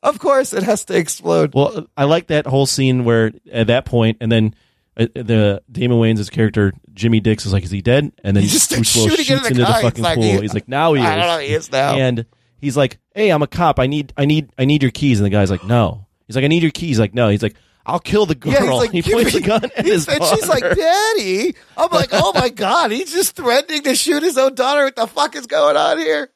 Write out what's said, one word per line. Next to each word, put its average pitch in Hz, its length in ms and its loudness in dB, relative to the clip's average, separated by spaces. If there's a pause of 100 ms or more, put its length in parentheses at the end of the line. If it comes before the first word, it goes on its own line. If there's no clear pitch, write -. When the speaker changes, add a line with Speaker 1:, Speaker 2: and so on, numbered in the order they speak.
Speaker 1:
Of 294 160 0
course, 269 340 0
it 190 100 -2
has 208 220 -2
to 185 100 -6
explode. 165 600 -2
Speaker 2:
Well, 151 320 -2 (100)
I 139 60 0
like 160 240 0
that 151 180 -2
whole 135 220 0
scene 127 380 0
where 113 260 2 (200)
at 113 160 0
that 123 180 0
point, 113 360 0
and 113 100 -2
then, 110 220 2 (440)
uh, 117 180 0
the 107 560 0
Damon 123 280 0
Wayans' 110 300 0
character 107 440 0 (200)
Jimmy 110 280 2
Dix 107 260 0
is 95 60 0
like, 95 100 0
"Is 85 80 -8
he 98 100 -6
dead?" 135 300 0 (120)
And 101 140 2
then 101 60 4
Speaker 1:
He - 60 2
just - 160 2
starts - 280 -2
Speaker 2:
Bruce - 20 0
Willis 113 160 2
Speaker 1:
shooting 320 140 0 (120)
Speaker 2:
shoots 254 120 -2
Speaker 1:
into 123 120 2
the - 0 -
Speaker 2:
into - 0 -
the 120 120 4
Speaker 1:
car. 226 80 2
Speaker 2:
fucking 117 140 0
Speaker 1:
He's 117 80 -6
like, 165 140 0
Speaker 2:
pool. 117 60 0
Speaker 1:
He, 101 180 2
Speaker 2:
He's 104 120 -6
like, 104 140 -6
"Now 151 260 0
he 135 80 2
Speaker 1:
I 156 140 0
Speaker 2:
is." 165 60 -2
Speaker 1:
don't 175 60 0
know, 170 120 -2
he 143 160 -4
is 160 160 -6
now. 135 240 0
Speaker 2:
And 123 300 -2 (340)
he's 139 180 -4
like, 135 220 0 (160)
"Hey, 208 160 2
I'm 151 100 2
a 143 60 0
cop. 160 320 0
I 131 80 2
need, 143 280 -4
I 143 100 0
need, 151 340 0
I 131 60 2
need 143 180 4
your 127 80 2
keys." 135 280 0
And 101 60 2
the 98 60 0
guy's 101 180 2
like, 95 160 -4
"No." 104 400 0 (220)
He's 110 80 -12
like, 131 100 0
"I 147 40 2
need 170 120 2
your 160 100 2
keys." 151 280 -4
Like, 107 160 0
"No." 120 140 2
He's 101 120 0
like, 104 140 -4 (320)
"I'll 160 120 -4
kill 202 280 0
the 156 80 -2
girl." 123 180 -4
Speaker 1:
Yeah, 277 80 4
he's 185 80 0
like, 226 220 0
Speaker 2:
He 175 100 -2
Speaker 1:
"Give - 120 -2
Speaker 2:
points 233 200 2
Speaker 1:
me," 185 60 0
Speaker 2:
the - 80 -4
gun 214 160 0 (120)
at - 100 -4
Speaker 1:
he's, 180 200 2
Speaker 2:
his - 20 -12
Speaker 1:
and - 160 -2
she's - 240 0
like, 277 140 2
Speaker 2:
daughter. 180 140 0
Speaker 1:
"Daddy." 330 800 0 (220)
I'm 330 140 0
like, 302 200 0
"Oh - 240 2
my 247 140 2
Speaker 2:
<laughs> 247 60 -10
Speaker 1:
God, 220 360 0
he's 277 200 -6
just 349 240 -2
threatening 285 480 -2
to 277 120 0
shoot 294 260 -2
his 320 160 0
own 269 160 2
daughter. 277 300 0
What 269 120 -4
the 226 120 -2
fuck 302 280 -4
is 254 120 -12
going 294 300 2
on 302 200 0
here?" 311 380 -2